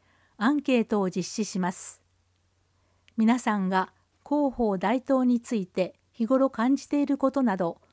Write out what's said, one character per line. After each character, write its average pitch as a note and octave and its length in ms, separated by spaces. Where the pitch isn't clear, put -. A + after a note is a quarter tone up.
ア A3 140
ン D4 100
ケ B3+ 200
ー A3 40
ト G#3 160
を F#3+ 80
実 F3+ 160
施 - 200
し - 140
ま F3+ 140
す。 - 300
皆 A3+ 220
さ G#3+ 180
ん F#3+ 120
が F#3 240
広 C#4+ 300
報 G#3+ 200
代 G#3+ 320
表 B3+ 180
に A#3+ 140
つ B3 140
い G3 120
て - 320
日 A3+ 140
頃 C4 240
感 C4 260
じ - 120
て C#4+ 140
い C#4 40
る C#4 120
こ C4 120
と C4+ 120
な G#3 140
ど、 E3+ 240